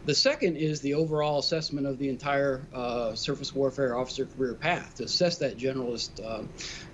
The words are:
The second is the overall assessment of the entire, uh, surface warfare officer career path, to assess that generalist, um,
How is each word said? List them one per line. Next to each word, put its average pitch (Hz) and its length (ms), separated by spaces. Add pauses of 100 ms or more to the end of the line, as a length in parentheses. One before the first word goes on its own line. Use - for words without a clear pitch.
The 147 80
second 262 420
is 151 260
the 139 120
overall 151 460
assessment 143 480
of 135 100
the 135 120
entire, 139 520 (140)
uh, 120 400
surface 139 400
warfare 131 420
officer 127 300
career 123 260
path, 156 440
to 120 80
assess - 340
that 123 180
generalist, 120 680
um, 113 240 (460)